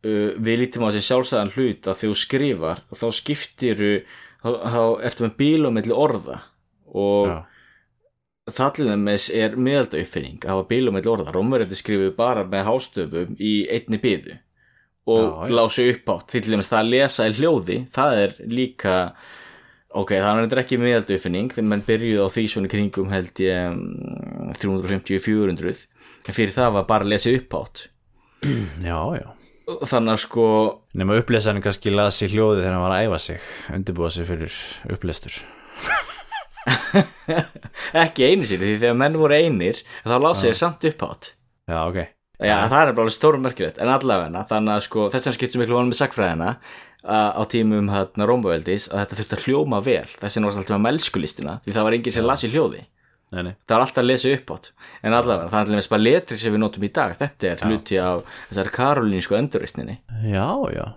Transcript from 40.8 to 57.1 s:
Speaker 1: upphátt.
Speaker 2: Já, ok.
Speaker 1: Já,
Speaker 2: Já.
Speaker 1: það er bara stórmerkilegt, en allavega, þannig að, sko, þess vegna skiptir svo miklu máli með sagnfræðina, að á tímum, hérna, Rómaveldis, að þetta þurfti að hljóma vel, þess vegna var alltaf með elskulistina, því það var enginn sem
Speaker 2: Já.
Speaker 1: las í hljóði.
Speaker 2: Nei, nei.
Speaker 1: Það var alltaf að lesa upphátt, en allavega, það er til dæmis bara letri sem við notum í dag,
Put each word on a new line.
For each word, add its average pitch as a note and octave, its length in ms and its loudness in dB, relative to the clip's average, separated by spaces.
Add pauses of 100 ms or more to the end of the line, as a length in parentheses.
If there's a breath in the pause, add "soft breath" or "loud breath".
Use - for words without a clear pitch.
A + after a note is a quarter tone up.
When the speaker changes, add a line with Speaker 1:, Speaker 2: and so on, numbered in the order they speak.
Speaker 1:
upphátt. - 420 -6 (380)
Speaker 2:
Já, E2 100 -2
ok. F2 200 -2 (360)
Speaker 1:
Já, - 160 0
Speaker 2:
Já. G#2 140 4
Speaker 1:
það C3 180 4
er C3 160 4
bara A2+ 160 2
stórmerkilegt, C3 640 2
en B2 120 2
allavega, G2 520 0
þannig G#2+ 300 0
að, G#2 100 0
sko, G#2+ 240 0
þess B2+ 160 -2
vegna B2+ 140 -2
skiptir B2 180 -4
svo A#2+ 60 2
miklu A#2+ 160 2
máli B2 140 2
með - 100 -2
sagnfræðina, F#2 480 0 (540 loud breath)
að G#2+ 260 2
á G#2+ 160 -2
tímum, G#2+ 420 2
hérna, G2+ 400 0
Rómaveldis, F#2+ 640 0
að G2+ 120 -2
þetta G2+ 180 -6
þurfti - 180 -6
að - 80 -6
hljóma C3+ 340 2
vel, G#2 300 0
þess - 260 -8
vegna G#2+ 140 0
var G2+ 100 -6
alltaf G2+ 220 0
með A#2+ 120 2
elskulistina, D#2+ 640 -4
því G2+ 160 -6
það G#2+ 120 2
var A#2 80 4
enginn A#2 200 -2
sem A2+ 100 0
Speaker 2:
Já. - 20 2
Speaker 1:
las - 160 -2
í A2 80 -4
hljóði. C#3 300 -2 (500)
Speaker 2:
Nei, F2+ 100 -6
nei. F2+ 140 -8
Speaker 1:
Það - 180 -2
var A#2 80 6
alltaf B2+ 200 0
að B2 40 2
lesa C3 300 2
upphátt, - 320 -12 (300 loud breath)
en A2+ 180 0
allavega, G#2+ 340 0
það G#2+ 80 2
er G#2 80 2
til G#2+ 80 0
dæmis G2+ 160 -2
bara G#2+ 140 4
letri C3 340 2
sem A2 160 -2
við G#2+ 80 2
notum G2+ 240 -2
í G2+ 60 -6
dag, A#2 240 -2